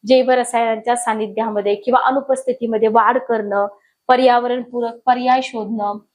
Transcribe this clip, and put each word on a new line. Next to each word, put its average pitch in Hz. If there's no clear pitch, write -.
जैव 254
रसायनांच्या 240
सानिध्यामध्ये 214
किंवा 247
अनुपस्थितीमध्ये 254
वाढ 233
करणं, 202
पर्यावरणपूरक 240
पर्याय 254
शोधणं 214